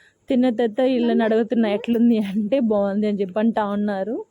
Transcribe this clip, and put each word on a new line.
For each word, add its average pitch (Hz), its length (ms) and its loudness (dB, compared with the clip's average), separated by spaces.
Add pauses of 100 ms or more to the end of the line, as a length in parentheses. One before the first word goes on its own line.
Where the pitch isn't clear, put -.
(280)
తిన్న 254 220 2
తర్వాత 220 300 -2
ఈళ్ళని 240 440 2
అడుగుతున్నా, 220 440 0
"ఎట్లుంది?" 233 500 2
అంటే, 208 420 -2
"బాగుంది" 208 460 0
అని 208 140 -2
చెప్పి 190 180 -4
అంటా 220 260 0
ఉన్నారు. 208 680 -4